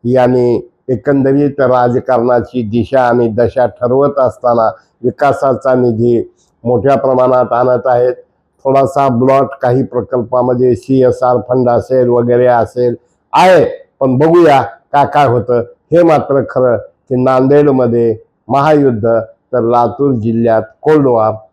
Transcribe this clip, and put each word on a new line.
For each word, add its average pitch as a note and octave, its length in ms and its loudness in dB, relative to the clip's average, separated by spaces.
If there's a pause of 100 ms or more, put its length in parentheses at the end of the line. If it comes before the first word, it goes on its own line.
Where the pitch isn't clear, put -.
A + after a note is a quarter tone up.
यांनी B2 640 0 (180)
एकंदरीत C#3 680 0
राजकारणाची B2 1040 0
दिशा A#2 400 -2
आणि A#2+ 260 0
दशा A#2+ 380 0
ठरवत C#3 520 -2
असताना A#2 520 0 (340)
विकासाचा C3+ 680 -2
निधी A#2+ 580 0 (320)
मोठ्या B2+ 320 0
प्रमाणात B2+ 560 0
आणत B2 340 -2
आहेत. B2 280 0 (500)
थोडासा C3+ 440 0
ब्लॉट C3 400 0 (140)
काही B2+ 220 0
प्रकल्पामध्ये B2 920 -2
सीएसआर B2+ 600 0 (120)
फंड B2+ 220 0
असेल A#2+ 380 0
वगैरे A#2+ 380 2
असेल A#2+ 480 0 (380)
आहे, F#3 320 4 (360)
पण C3 180 -2
बघूया D#3+ 440 4
काय - 440 -4
काय C#3+ 200 0
होतं. A#2+ 340 -2
हे - 420 -2
मात्र C#3 380 0 (100)
खरं B2+ 260 0
की - 480 -6
नांदेडमध्ये C3 920 2 (320)
महायुद्ध C#3 580 0 (200)
तर - 340 -8
लातूर A#2+ 540 0
जिल्ह्यात A2+ 480 0 (200)
कोल्ड D3+ 240 2
वॉर. A2 260 0 (200)